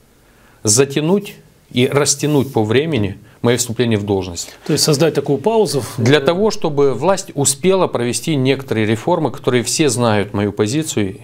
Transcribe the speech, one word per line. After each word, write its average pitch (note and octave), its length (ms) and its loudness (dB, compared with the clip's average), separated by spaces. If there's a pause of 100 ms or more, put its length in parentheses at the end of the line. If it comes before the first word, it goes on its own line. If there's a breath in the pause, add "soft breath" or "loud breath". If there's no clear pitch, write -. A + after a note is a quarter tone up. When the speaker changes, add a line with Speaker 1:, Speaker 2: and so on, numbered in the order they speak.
(640 soft breath)
Speaker 1:
затянуть C#3 720 0 (380)
и B2 160 2
растянуть C#3+ 640 0
по A2+ 100 0
времени A2+ 560 -2 (240 loud breath)
мое A#2+ 160 2
вступление A#2 400 -2
в G2+ 60 -4
должность. F#2+ 460 -4 (160)
Speaker 2:
То D#3+ 60 -2
есть C#3+ 120 0
создать D#3 300 2
такую C#3+ 240 0
паузу F#3+ 420 0
в A2+ 220 -6
Speaker 1:
Для C#3 180 4
того, F#3 300 2
чтобы C#3+ 440 0
власть F3+ 400 -2
успела F3 540 2
провести A#2+ 480 -2
некоторые C3 500 0
реформы, C#3 460 0
которые B2 320 0
все D3+ 240 0
знают G#2+ 460 0
мою G2+ 180 0
позицию G#2+ 720 -2